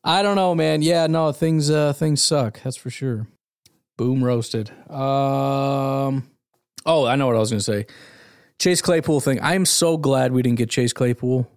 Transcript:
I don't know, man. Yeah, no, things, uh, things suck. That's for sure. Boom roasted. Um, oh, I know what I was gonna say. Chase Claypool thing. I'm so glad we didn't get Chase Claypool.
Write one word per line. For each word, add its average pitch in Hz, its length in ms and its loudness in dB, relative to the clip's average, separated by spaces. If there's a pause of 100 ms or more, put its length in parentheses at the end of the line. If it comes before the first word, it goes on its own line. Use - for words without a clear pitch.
I 175 180 2
don't 202 140 2
know, 185 180 2
man. 156 280 2
Yeah, 165 240 2
no, 160 260 2
things, 156 380 0
uh, 147 240 2
things 151 280 0
suck. 131 400 0
That's 131 140 -8
for - 140 -12
sure. 117 360 -6 (720)
Boom 127 260 0
roasted. 117 480 -2 (200)
Um, 135 1400 -2 (560)
oh, 160 200 2
I 123 100 2
know 139 100 0
what 120 100 2
I 113 40 2
was 110 100 0
gonna 110 100 -2
say. 104 260 -4 (720)
Chase 175 240 0
Claypool 160 380 0
thing. 135 220 -2
I'm 185 220 0
so 165 320 2
glad 135 360 0
we 127 100 0
didn't 120 160 0
get 113 100 -2
Chase 120 240 -2
Claypool. 127 640 -2